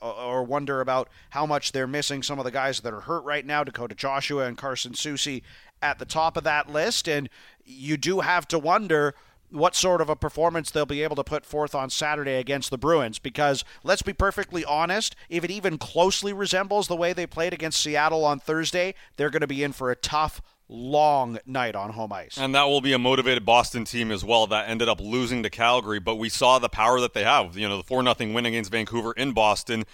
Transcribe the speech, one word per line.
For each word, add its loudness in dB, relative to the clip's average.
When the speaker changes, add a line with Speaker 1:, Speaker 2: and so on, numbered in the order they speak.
Speaker 1:
or, -8
or -4
wonder -2
about 0
how -2
much 0
they're 0
missing -4
some -4
of -4
the -4
guys -2
that -6
are -10
hurt -4
right -4
now, 0
Dakota -8
Joshua -2
and -6
Carson -6
Soucy -4
at 0
the -10
top 0
of -2
that 0
list, 0
and -2
you -6
do 0
have 0
to 0
wonder 2
what 2
sort 4
of 0
a 0
performance -2
they'll 0
be -4
able -2
to -2
put -4
forth -4
on -2
Saturday -2
against -2
the -4
Bruins, 2
because 0
let's 0
be -4
perfectly -2
honest, 0
if -2
it -4
even -4
closely 2
resembles 0
the -4
way 0
they -4
played -2
against -2
Seattle 2
on 2
Thursday, 0
they're 0
gonna 0
be -2
in -2
for -2
a -2
tough, -2
long 2
night -4
on -6
home -8
ice. -10
Speaker 2:
And 0
that 6
will 4
be 2
a 4
motivated 4
Boston 4
team -4
as -4
well 6
that 0
ended 0
up 2
losing -2
to -4
Calgary, 2
but -2
we -4
saw 4
the 0
power 2
that 0
they 0
have. 2
You -2
know, -2
the -6
four 0
nothing 0
win 0
against -2
Vancouver -2
in -2
Boston, 2